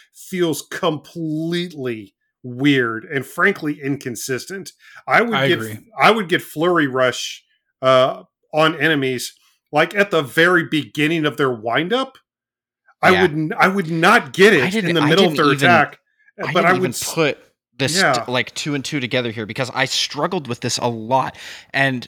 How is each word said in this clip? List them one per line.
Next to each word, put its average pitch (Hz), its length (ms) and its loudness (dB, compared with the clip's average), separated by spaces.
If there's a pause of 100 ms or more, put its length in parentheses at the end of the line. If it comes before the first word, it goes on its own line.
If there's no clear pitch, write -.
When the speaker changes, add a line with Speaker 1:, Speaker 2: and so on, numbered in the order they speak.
(160)
Speaker 1:
feels 170 480 -4
completely 156 1500 -6 (260)
weird 123 640 0
and 139 180 -6
frankly 165 560 -2
inconsistent. 139 920 -8 (360)
I 151 140 4
would 233 140 -2
Speaker 2:
I 135 140 0
Speaker 1:
get, 165 100 2
Speaker 2:
agree. 110 180 -10 (220)
Speaker 1:
I 160 100 6
would 214 180 0
get 165 140 0
flurry 165 460 0
rush, 127 560 -2 (400)
uh, 131 400 4 (280)
on 156 300 2
enemies, 135 540 0 (360)
like, 165 220 2
at 202 160 2
the 160 140 0
very 165 400 2
beginning 151 640 -2
of 147 120 -2
their 135 140 0
windup. 151 640 -2 (880)
I 175 80 6
Speaker 3:
Yeah. 190 100 4
Speaker 1:
would 175 120 4
n-, 156 260 -4
I 156 80 6
would 190 240 -2
not 170 420 2
get 202 200 6
Speaker 3:
I 151 140 4
Speaker 1:
it 185 40 -2
Speaker 3:
didn't, 196 200 -2
Speaker 1:
in 170 40 2
the 160 80 2
Speaker 3:
I 147 60 2
Speaker 1:
middle 180 160 4
of 165 80 2
Speaker 3:
didn't 147 120 2
Speaker 1:
their 143 80 4
Speaker 3:
even, 139 160 2
Speaker 1:
attack, 151 300 4 (400)
Speaker 3:
I 180 60 -8
Speaker 1:
but 147 80 -6
Speaker 3:
didn't 175 120 2
Speaker 1:
I 175 60 4
Speaker 3:
even 185 100 2
Speaker 1:
would 185 100 -2
s-, - 220 -8
Speaker 3:
put 156 240 0 (400)
this 135 200 -2
Speaker 1:
Yeah. 165 160 2
Speaker 3:
t-, 120 180 -4
like, 123 240 -2
two 147 180 -6
and 135 100 -4
two 147 160 -4
together 123 300 -4
here 110 160 -8
because 117 260 -6
I 131 140 -2
struggled 147 600 -4
with 120 140 -8
this - 180 -4
a 123 80 -2
lot. 120 500 -2 (380)
And, 131 320 0